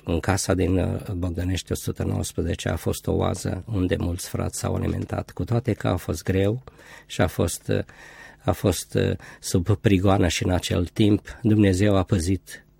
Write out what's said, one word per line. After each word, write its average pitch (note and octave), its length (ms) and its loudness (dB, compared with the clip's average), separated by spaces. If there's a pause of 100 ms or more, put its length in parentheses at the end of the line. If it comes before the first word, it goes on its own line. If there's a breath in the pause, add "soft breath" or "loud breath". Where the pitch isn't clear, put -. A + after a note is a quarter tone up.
în E2+ 160 0
casa F#2+ 340 0
din, F#2 240 2
uh, F#2 340 -2
Bogdănești F2+ 600 -4
o F2+ 40 0
sută - 280 -6
nouăsprezece F2+ 640 -2
a F#2 60 0
fost - 320 -4
o F#2+ 40 0
oază F#2 540 -2
unde F#2 300 0
mulți F2 340 -4
frați F#2 300 -6
s-au F#2+ 160 -2
alimentat. F#2 560 -4
Cu - 120 -6
toate A#2 300 -2
că - 140 -4
a G2+ 80 2
fost F2 280 -6
greu G2 400 0 (420 loud breath)
și - 160 -4
a F#2 60 4
fost, - 400 -2
uh, G2+ 120 0 (640 loud breath)
a - 80 2
fost, - 420 0
uh, F#2+ 180 2 (280 loud breath)
sub G2 360 0
prigoană G2 520 4
și - 160 0
în F#2 80 2
acel F2+ 340 0
timp, - 560 0
Dumnezeu G#2 540 4
a F#2 80 4
păzit F2+ 640 -2 (140)